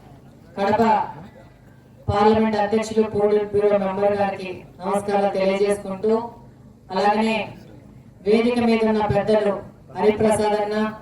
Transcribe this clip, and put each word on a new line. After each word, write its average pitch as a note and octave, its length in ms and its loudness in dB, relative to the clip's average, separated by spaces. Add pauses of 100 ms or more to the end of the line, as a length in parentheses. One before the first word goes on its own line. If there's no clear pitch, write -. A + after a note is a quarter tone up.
(580)
కడప G#3+ 500 2 (1000)
పార్లమెంట్ A3 480 2
అధ్యక్షులు, G#3+ 460 0
పోలిట్ G#3 400 0
బ్యూరో G3+ 340 2
మెంబర్ G3+ 400 0
గారికి F#3+ 460 -6 (220)
నమస్కారాలు G3+ 480 0
తెలియజేసుకుంటూ, G3+ 960 0 (600)
అలాగనే G#3+ 600 0 (680)
వేదిక A#3 380 2
మీద A3+ 240 2
ఉన్న G#3+ 220 0
పెద్దలు G3+ 560 0 (360)
హరిప్రసాద్ G#3+ 440 2
అన్న, G#3+ 600 -2